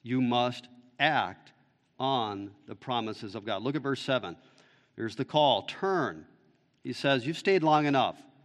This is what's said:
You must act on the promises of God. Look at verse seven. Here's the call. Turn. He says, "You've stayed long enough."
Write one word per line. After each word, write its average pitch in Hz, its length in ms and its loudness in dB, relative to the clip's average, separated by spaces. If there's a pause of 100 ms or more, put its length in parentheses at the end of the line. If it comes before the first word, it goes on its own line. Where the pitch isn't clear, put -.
You 127 180 0
must 123 480 0 (280)
act 135 520 0 (500)
on 107 500 0 (160)
the 113 80 -14
promises 110 640 -6
of 101 100 -10
God. 104 160 -4
Look 143 140 -4
at 135 80 -4
verse 135 180 -4
seven. 104 340 -2 (600)
Here's 110 200 -6
the 131 100 -4
call. 135 380 2
Turn. 127 640 -4 (580)
He 127 100 -6
says, 135 340 0
"You've 160 100 -4
stayed 190 240 2
long 151 240 6
enough." 131 340 2 (260)